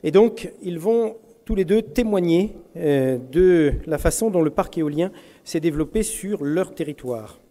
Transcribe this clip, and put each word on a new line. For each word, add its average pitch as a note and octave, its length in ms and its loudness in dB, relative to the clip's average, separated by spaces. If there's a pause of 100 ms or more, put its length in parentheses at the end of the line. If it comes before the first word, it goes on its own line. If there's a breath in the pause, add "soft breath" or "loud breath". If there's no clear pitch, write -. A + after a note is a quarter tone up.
Et D3+ 80 -2
donc, G#3+ 400 2 (100)
ils F3 160 -8
vont A3 380 0 (280)
tous A3 120 -4
les F#3+ 80 2
deux G#3 180 2
témoigner, G3+ 720 0 (220)
euh, C3+ 420 2 (140)
de E3+ 400 6 (140)
la D#3 120 -2
façon G#3+ 320 0
dont F3+ 120 2
le D3+ 80 2
parc F3 280 -4
éolien D#3 320 -2 (320 loud breath)
s'est - 160 -6
développé D#3 460 -2
sur G3 400 -6
leur D#3+ 280 -2
territoire B2 680 -10 (100)